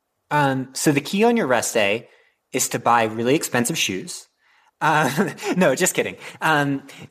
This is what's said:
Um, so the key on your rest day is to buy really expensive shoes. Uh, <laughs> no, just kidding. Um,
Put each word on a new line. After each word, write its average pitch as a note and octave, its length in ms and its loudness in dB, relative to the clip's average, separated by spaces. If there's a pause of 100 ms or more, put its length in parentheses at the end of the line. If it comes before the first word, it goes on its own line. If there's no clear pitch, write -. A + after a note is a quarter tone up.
(320)
Um, C3+ 420 0
so - 180 0
the C#3+ 100 2
key G3 220 -2
on A#3+ 140 4
your G3 100 0
rest A#2+ 260 0
day A2 360 0 (420)
is B2+ 180 -2
to C3 100 -4
buy A#2+ 240 4
really A2+ 320 0
expensive D#3 420 -2
shoes. G#2 500 -6 (540)
Uh, D3+ 520 0 (100)
<laughs> G4+ 140 -2
no, E3 180 4
just F3 180 0
kidding. G2+ 240 -4 (240)
Um, C#3+ 420 0 (280)